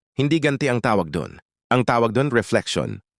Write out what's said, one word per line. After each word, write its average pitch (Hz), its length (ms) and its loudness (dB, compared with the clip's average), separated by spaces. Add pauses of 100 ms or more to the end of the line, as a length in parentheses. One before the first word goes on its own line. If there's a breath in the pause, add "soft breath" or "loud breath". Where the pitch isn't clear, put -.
(160)
Hindi 143 220 0
ganti 147 320 0
ang 123 100 0
tawag 101 300 0
dun. 71 320 -8 (320)
Ang 123 100 4
tawag 117 300 2
dun, 135 160 0
reflection. 101 720 -2 (180)